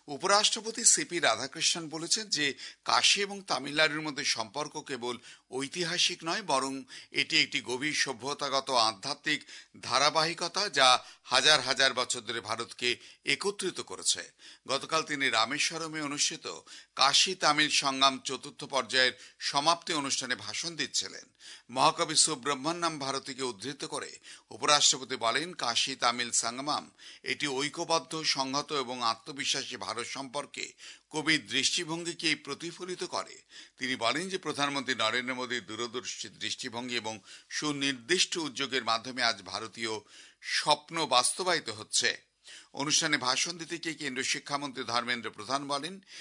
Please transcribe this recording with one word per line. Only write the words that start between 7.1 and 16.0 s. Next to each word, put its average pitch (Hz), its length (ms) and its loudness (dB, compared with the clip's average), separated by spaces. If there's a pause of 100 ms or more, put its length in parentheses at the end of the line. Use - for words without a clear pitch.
এটি 151 300 2
একটি 135 200 0
গভীর 127 320 -4
সভ্যতাগত 135 760 -2
আধ্যাত্মিক 131 760 0 (380)
ধারাবাহিকতা 160 880 2
যা 131 360 6 (180)
হাজার 135 380 6
হাজার 131 320 4
বছর 123 280 0
ধরে 113 200 -4
ভারতকে 117 560 -2 (280)
একত্রিত 185 560 -2
করেছে। 87 500 -4 (360)
গতকাল 139 360 0
তিনি 139 260 0
রামেশ্বরমে 151 720 0